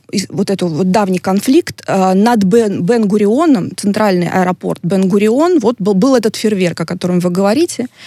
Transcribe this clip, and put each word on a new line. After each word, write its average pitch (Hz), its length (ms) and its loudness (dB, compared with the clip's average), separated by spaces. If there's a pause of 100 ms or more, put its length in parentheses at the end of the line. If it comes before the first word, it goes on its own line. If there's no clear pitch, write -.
(120)
ис-, 196 180 -4
вот 196 200 -4
эту 185 180 -2
вот 175 240 -2
давний 190 280 0
конфликт, 233 680 0
э, 190 260 0
над 214 300 2
Бен-, 202 380 2
Бен-Гурионом, 214 960 0
центральный 196 540 0
аэропорт 185 540 -2
Бен-Гурион, 208 760 2
вот 226 200 0
был, 202 140 0
был 254 220 4
этот 220 200 0
фейерверк, 185 460 -2
о 165 40 -6
котором 180 340 -4
вы 180 100 -2
говорите. 220 580 -2 (200)